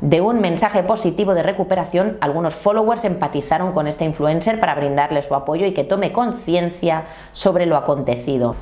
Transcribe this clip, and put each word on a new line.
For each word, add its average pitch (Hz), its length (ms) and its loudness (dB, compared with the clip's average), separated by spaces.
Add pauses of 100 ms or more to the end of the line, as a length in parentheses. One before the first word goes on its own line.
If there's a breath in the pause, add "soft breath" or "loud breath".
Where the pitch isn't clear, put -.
de 156 180 4
un 220 220 2
mensaje 190 400 2
positivo 190 500 0
de 170 100 2
recuperación, 190 760 0
algunos 156 340 0
followers 220 520 0
empatizaron 160 680 -2
con 156 140 0
este 156 180 -4
influencer 160 560 0
para 147 140 0
brindarle 143 480 0
su 139 120 -4
apoyo 156 300 0
y 190 80 0
que 143 120 0
tome 185 280 -2
conciencia 175 920 -2 (280 loud breath)
sobre 175 320 2
lo 160 140 4
acontecido. 131 840 0